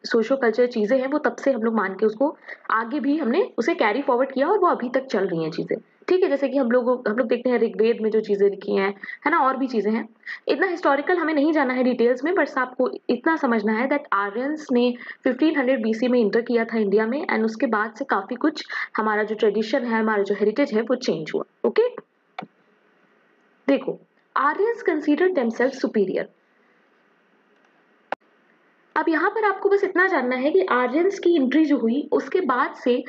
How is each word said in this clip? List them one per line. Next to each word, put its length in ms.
सोशो 340
कल्चर 300
चीज़ें 320
हैं, 80
वो 100
तब 180
से 160
हम 100
लोग 120
मान 200
के 120
उसको 320
आगे 280
भी 180
हमने 400
उसे 180
कैरी 260
फॉरवर्ड 300
किया 160
और 120
वो 80
अभी 220
तक 160
चल 220
रही 160
हैं 80
चीज़ें। 260
ठीक 160
है, 60
जैसे 200
कि 80
हम 140
लोग, 380
हम 60
लोग 120
देखते 220
हैं 100
ऋग्वेद 420
में 80
जो 120
चीज़ें 280
लिखी 260
हैं, 180
है 60
ना, 80
और 180
भी 100
चीज़ें 240
हैं। 180
इतना 200
हिस्टोरिकल 500
हमें 160
नहीं 200
जाना 200
है 100
डिटेल्स 400
में, 120
बस 220
आपको 340
इतना 260
समझना 380
है 160
that 140
आर्यंस 580
ने 220
फिफ्टीन 340
हंड्रेड 260
बीसी 240
में 140
एंटर 200
किया 240
था 120
इंडिया 300
में, 200
and 180
उसके 200
बाद 280
से 120
काफ़ी 300
कुछ 300
हमारा 260
जो 120
ट्रेडिशन 500
है, 140
हमारा 240
जो 120
हेरिटेज 380
है, 80
वो 140
चेंज 400
हुआ। 80
ओके, 180
देखो, 320
Aryans 500
considered 500
themselves 460
superior। 380
अब 140
यहाँ 200
पर 160
आपको 240
बस 140
इतना 240
जानना 280
है 160
कि 100
आर्यंस 580
की 160
एंट्री 300
जो 120
हुई, 340
उसके 300
बाद 320
से 360